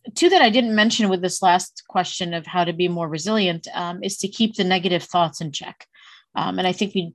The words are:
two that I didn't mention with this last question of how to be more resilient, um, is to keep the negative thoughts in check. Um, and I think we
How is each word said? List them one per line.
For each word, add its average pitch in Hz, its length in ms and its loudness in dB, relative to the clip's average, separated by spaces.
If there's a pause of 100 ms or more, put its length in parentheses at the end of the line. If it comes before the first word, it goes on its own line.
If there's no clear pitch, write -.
(140)
two 339 160 6
that 359 100 6
I 254 80 8
didn't 226 260 2
mention 214 360 4
with 185 100 0
this 180 220 -4
last 180 460 2
question 180 440 -4
of 165 140 -8
how 180 180 0
to 170 80 -2
be 180 160 0
more 170 180 -4
resilient, 170 680 -2
um, 180 280 -8
is - 160 -6
to 196 100 -4
keep 220 260 -2
the 202 100 0
negative 180 380 0
thoughts 170 400 -2
in 151 100 -8
check. - 340 -14 (480)
Um, 180 240 -4
and 185 80 0
I 180 60 2
think 202 220 -4
we 170 200 -4